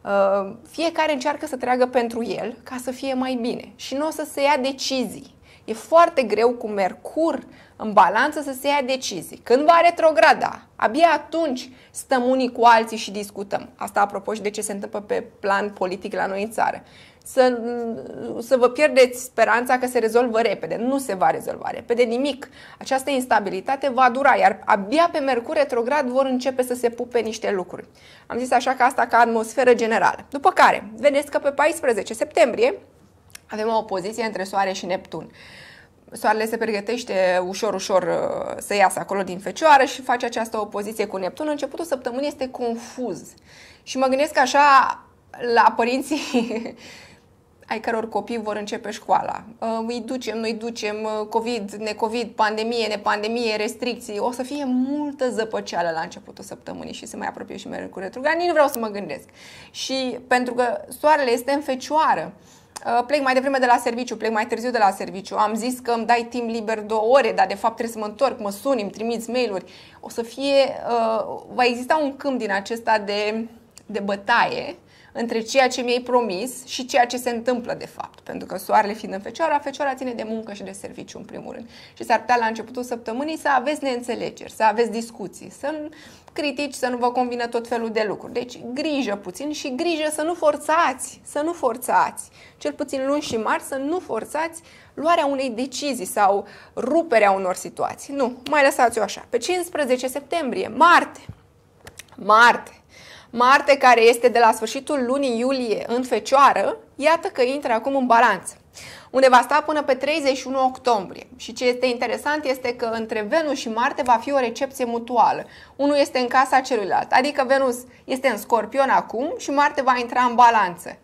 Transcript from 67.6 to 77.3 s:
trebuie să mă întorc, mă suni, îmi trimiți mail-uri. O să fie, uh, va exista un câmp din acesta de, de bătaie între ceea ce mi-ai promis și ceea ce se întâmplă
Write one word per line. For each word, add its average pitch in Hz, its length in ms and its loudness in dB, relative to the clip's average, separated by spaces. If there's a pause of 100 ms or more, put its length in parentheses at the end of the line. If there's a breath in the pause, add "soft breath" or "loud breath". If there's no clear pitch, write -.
trebuie 226 200 -8
să 214 60 -8
mă 214 100 -8
întorc, 247 280 -2
mă 202 120 -6
suni, 254 300 -2
îmi 196 100 -8
trimiți 226 380 -6
mail-uri. 220 420 -4 (280 loud breath)
O - 100 -16
să 233 120 -8
fie, 269 680 0
uh, 226 520 -2 (120)
va 226 100 2
exista 247 400 0
un 277 120 -4
câmp 269 240 -4
din 214 120 -4
acesta 220 460 -2
de, 208 500 -2 (380)
de 208 140 -6
bătaie 202 760 0 (380 soft breath)
între 233 260 -4
ceea 262 280 4
ce 262 140 -4
mi-ai 240 180 0
promis 240 680 -2
și - 200 -8
ceea 254 200 2
ce 247 120 -8
se 247 120 -4
întâmplă 233 440 -4